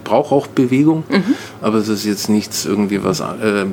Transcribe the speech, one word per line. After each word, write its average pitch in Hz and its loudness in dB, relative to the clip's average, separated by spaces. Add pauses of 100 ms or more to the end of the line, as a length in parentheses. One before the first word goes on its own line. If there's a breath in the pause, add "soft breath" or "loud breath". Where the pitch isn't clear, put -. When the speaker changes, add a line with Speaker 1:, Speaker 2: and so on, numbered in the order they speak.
Speaker 1:
brauche 127 2
auch 143 2
Bewegung, 147 2
Speaker 2:
Mhm. 190 2 (260 loud breath)
Speaker 1:
aber 107 0
es 107 0
ist 104 -2
jetzt 104 -2
nichts - -2
irgendwie, 98 0
was, 95 0
äh, 104 -2